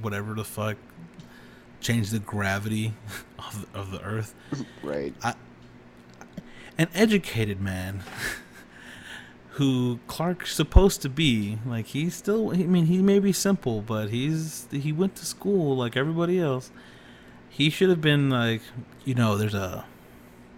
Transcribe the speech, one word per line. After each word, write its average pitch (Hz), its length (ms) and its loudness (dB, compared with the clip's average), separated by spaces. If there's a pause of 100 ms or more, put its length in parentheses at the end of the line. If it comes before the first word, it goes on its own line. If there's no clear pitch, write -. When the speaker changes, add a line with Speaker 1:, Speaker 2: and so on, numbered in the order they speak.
Speaker 1:
whatever 104 320 -4
the 107 100 -6
fuck, 107 340 -6 (1000)
change 113 300 0
the 110 100 -2
gravity 104 760 -2 (240)
<laughs> - 220 -18
of, - 340 -12
of 95 180 -10
the 95 100 -10
Earth. 107 320 -6 (480)
Speaker 2:
Right. 71 320 -6 (100)
Speaker 1:
I, 117 120 -4 (1400)
an 160 180 2
educated 139 680 2
man 95 400 -6 (760)
<laughs> - 720 -18
who 127 560 0
Clark's - 480 -4
supposed 180 480 6
to 147 60 -4
be, 117 560 2
like, 117 220 -4
he's 160 280 -4
still, 214 360 -2
I 175 60 0
mean, 180 300 4
he 180 140 4
may 196 180 6
be 196 120 4
simple, 135 500 0
but 107 280 -2
he's, 151 640 -4
he 143 200 -2
went 185 260 0
to - 80 -12
school 170 520 0
like 120 180 -2
everybody 170 440 0
else. 135 320 -2 (760)
He 147 200 2
should 185 200 4
have 170 120 4
been 143 300 4
like, 117 300 0 (440)
you 131 80 0
know, 113 240 2
there's 107 160 0
a 95 320 -6 (720)